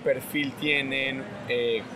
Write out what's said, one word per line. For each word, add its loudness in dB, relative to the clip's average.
perfil 0
tienen? 0
Eh, 2